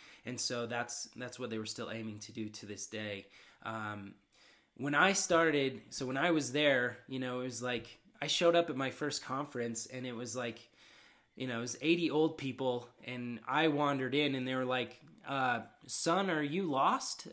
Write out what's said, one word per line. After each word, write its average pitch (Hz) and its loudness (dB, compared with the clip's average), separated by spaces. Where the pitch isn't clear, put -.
And 123 -6
so 120 -2
that's, 120 -4
that's 120 -10
what 123 -6
they 113 -4
were 107 -4
still 110 -6
aiming 110 -8
to - -14
do 110 -6
to 104 -12
this 98 -8
day. 104 -6
Um, 104 -8
when 143 -2
I 180 8
started, 147 4
so - -6
when 131 -2
I 165 4
was 139 2
there, 127 4
you 131 -6
know, 127 -4
it 127 -4
was 120 -6
like, 120 -4
I 147 -4
showed 170 6
up 170 4
at 127 -2
my 131 0
first 143 -4
conference 127 -4
and 127 -10
it 123 -8
was 117 -6
like, 120 -6
you 131 -6
know, 120 -4
it - -4
was 123 -4
eighty 165 4
old 160 2
people, 131 -2
and 120 -8
I 156 4
wandered 143 2
in 143 2
and 127 -2
they 131 -2
were 131 0
like, 127 -2
uh, 127 0
"Son, 185 2
are 156 2
you 151 0
lost?" 165 2